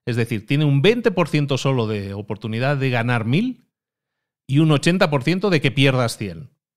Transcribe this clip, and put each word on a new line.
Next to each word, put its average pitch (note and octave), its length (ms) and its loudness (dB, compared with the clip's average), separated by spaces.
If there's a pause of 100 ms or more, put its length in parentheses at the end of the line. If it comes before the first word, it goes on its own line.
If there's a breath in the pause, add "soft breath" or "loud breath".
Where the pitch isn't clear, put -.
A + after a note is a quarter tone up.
Es B2 80 -4
decir, A2+ 320 -2
tiene C#3+ 180 0
un C#3 160 2
veinte A#3 300 2
por F3+ 160 0
ciento C#3+ 320 -2
solo B2+ 300 0
de G2 260 -6
oportunidad A2+ 640 -4
de C3+ 140 -2
ganar A#2+ 340 -2
mil G3 400 -2 (800)
y C3+ 140 2
un D#3+ 100 4
ochenta F3 400 2
por C#3+ 140 -2
ciento F#3 260 0
de D#3+ 100 2
que C3 120 0
pierdas B2+ 460 2
cien. F#2+ 340 -12 (240)